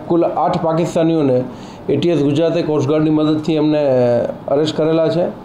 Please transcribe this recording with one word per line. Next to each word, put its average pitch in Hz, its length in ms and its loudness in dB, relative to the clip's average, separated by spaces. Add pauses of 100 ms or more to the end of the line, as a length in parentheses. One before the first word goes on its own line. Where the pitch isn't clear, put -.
કુલ 170 200 2
આઠ 160 380 -2
પાકિસ્તાનીઓને 160 800 0 (400)
એ 143 120 0
ટી 165 160 0
એસ 143 100 2
ગુજરાતે 165 400 0
કોસ્ટગાર્ડની 151 540 0
મદદથી 156 400 0
એમને 151 240 2 (640)
અરેસ્ટ 151 300 0
કરેલા 160 320 2
છે. 175 180 0 (180)